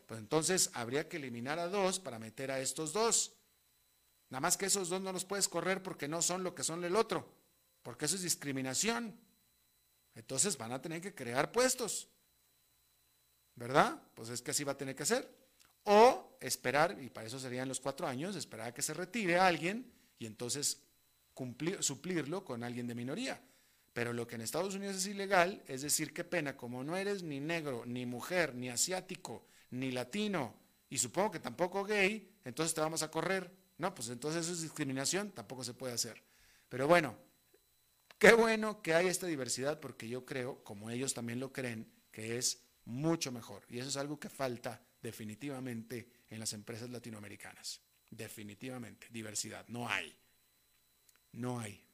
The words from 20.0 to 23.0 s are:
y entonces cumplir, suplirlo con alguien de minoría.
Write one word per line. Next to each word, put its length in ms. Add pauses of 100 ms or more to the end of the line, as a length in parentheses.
y 80
entonces 580 (500)
cumplir, 500
suplirlo 640
con 180
alguien 240
de 80
minoría. 460 (500)